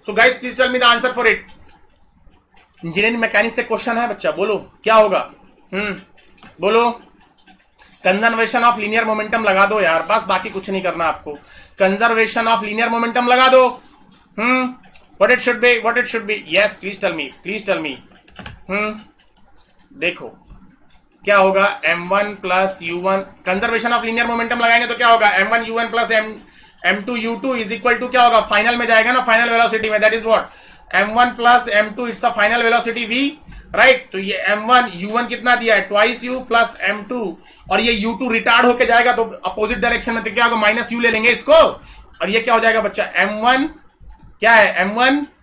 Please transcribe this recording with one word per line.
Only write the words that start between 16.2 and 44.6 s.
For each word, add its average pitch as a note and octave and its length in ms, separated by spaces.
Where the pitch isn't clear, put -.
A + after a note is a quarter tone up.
be, G#3 80
yes, G3+ 300
please F#3+ 200
tell F3 160
me, C#3+ 80
please G3 220
tell E3+ 160
me। C#3+ 100
हम्म, G#3+ 300
देखो D#3 380
क्या G3+ 140
होगा, F#3+ 280
एम F3 240
वन G3+ 320
प्लस F#3+ 420
यू E3+ 160
वन, F#3+ 260
conservation A3+ 500
of A3+ 80
linear A3+ 240
momentum A#3 320
लगाएंगे A#3 260
तो A#3 80
क्या A#3+ 120
होगा, A3+ 220
एम F#3+ 180
वन A3+ 180
यू A3 80
वन A#3 180
प्लस A3+ 200
M, A3 200
एम F#3+ 220
टू B3 80
यू A3+ 280
टू C4 140
is G#3+ 200
equal A#3 240
to B3 100
क्या B3+ 120
होगा, A#3 260
फाइनल A3 280
में A#3+ 100
जाएगा A3 240
ना, B3+ 160
फाइनल A#3 220
वेलोसिटी A3 400
में, G#3+ 100
that G#3+ 180
is A3 100
what, A3 220
एम G3+ 220
वन A#3+ 180
प्लस A#3+ 340
एम G#3+ 280
टू, A#3+ 140
it's - 120
a A#3 140
final A3+ 300
velocity A#3 440
v, A#3+ 80
right? B3 240
तो F#3+ 80
ये G3 180
एम G#3+ 160
वन A#3+ 280
यू F#3 140
वन A#3 180
कितना A#3+ 280
दिया A3 200
है, F#3+ 140
twice A3 400
u B3+ 180
प्लस A#3 280
एम G#3 200
टू, A3 280
और G#3 100
ये A#3 100
यू A3+ 280
टू B3+ 120
रिटार्ड A#3 340
होके B3 200
जाएगा A#3 280
तो A3+ 100
अपोजिट G#3+ 340
डायरेक्शन A#3 340
में, A3+ 100
तो G#3 100
क्या A#3 120
होगा, A#3 160
माइनस A3 320
u A#3+ 80
ले A#3 100
लेंगे A3 180
इसको, A#3+ 240
और - 760
ये A3 100
क्या A#3 140
हो A3+ 60
जाएगा A3+ 220
बच्चा, G3+ 220
एम G3+ 280
वन C4 240
क्या A3+ 140
है, G3+ 280